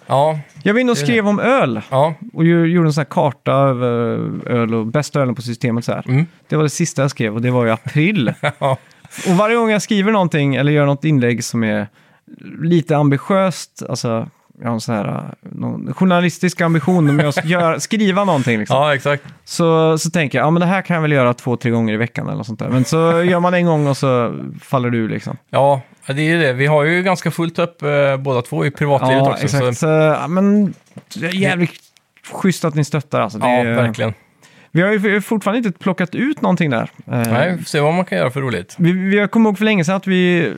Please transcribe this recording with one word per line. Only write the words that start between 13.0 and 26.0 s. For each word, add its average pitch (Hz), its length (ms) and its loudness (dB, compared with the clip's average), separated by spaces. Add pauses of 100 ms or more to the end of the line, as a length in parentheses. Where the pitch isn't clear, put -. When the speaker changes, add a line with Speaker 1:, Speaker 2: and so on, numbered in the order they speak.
Speaker 2:
alltså, 117 400 -4 (320)
jag - 60 -8
har 117 80 -4
en 110 60 -4
sån 120 140 -6
här, 104 140 -2
eh, - 140 -6 (300)
någon 117 420 -8
journalistisk 175 680 0
ambition 165 560 2
med 151 120 2
att 156 160 -4
gö-, 170 360 0
<laughs> - 0 -
skriva 202 440 0
någonting, 131 340 2
liksom. 107 180 0
Speaker 1:
Ja, 147 180 4
exakt. 143 300 -2 (200)
Speaker 2:
Så, 160 540 2
så 160 120 -4
tänker 147 280 0
jag, 123 80 2
"Ja, 151 40 4
men 170 100 2
det 180 60 2
här 185 160 0
kan 175 120 -2
jag 160 80 -2
väl 151 100 0
göra 123 220 2
två, 120 220 -4
tre 117 140 -2
gånger 113 240 0
i - 20 -2
veckan 120 300 -4
eller 101 100 -6
något 104 100 -8
sånt 110 120 -10
där." 104 100 -6
Men 127 160 2
så 165 400 2
Speaker 1:
<laughs> 180 40 2
Speaker 2:
gör 175 120 2
man 180 140 2
en 175 120 2
gång 151 200 2
och 139 100 0
så 120 380 0 (280)
faller 123 280 -2
det 120 60 0
ur, 110 120 0
liksom. 107 280 -8 (140)
Speaker 1:
Ja, 135 300 2 (260)